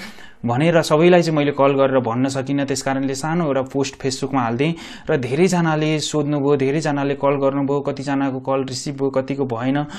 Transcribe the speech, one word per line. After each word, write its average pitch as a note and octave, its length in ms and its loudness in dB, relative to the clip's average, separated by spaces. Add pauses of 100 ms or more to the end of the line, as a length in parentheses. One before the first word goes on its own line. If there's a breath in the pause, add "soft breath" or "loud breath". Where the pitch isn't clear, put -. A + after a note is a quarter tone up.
(460 loud breath)
भनेर D#3 360 2
सबैलाई F3 400 6
चाहिँ D#3 160 0
मैले C#3+ 120 2
कल C#3 220 4
गरेर C3+ 260 4
भन्न B2 300 0
सकिनँ। C3+ 380 -2
त्यस C3+ 160 -4
कारणले C3+ 320 -2
सानो D#3+ 320 -2
एउटा C3+ 160 0
पोस्ट C3+ 320 -4
Facebook-मा C3+ 460 -4
हालिदिएँ B2 340 0 (360 loud breath)
र D#3 60 4
धेरैजनाले D#3 840 2
सोध्नुभयो, D3 580 0
धेरैजनाले C#3+ 580 0
कल C#3 220 2
गर्नुभयो, C#3 440 0
कतिजनाको C#3 580 -4
कल C3+ 260 -2
रिसिभ C3+ 300 -8
भयो, C#3 160 -2
कतिको C3+ 340 -2
भएन। C3 420 -2 (120)